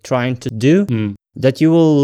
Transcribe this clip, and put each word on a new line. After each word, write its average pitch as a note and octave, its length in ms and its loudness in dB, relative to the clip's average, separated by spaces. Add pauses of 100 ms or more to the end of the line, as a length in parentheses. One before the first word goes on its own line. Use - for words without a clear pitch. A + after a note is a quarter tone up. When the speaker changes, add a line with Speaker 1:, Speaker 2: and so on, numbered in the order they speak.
Speaker 1:
trying B2+ 360 -4
to B2 120 -10
do, C#3+ 360 0
Speaker 2:
Mm. A2 280 -4 (220)
Speaker 1:
that C3 240 -2
you D#3 100 2
will D#3+ 340 4